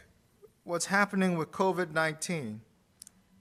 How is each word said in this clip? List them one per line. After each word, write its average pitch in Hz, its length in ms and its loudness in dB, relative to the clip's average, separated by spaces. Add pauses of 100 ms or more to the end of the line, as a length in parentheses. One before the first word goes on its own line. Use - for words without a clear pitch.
(640)
what's 170 220 -2
happening 190 500 2
with 156 140 -2
covid 180 420 0
nineteen 151 680 -2 (800)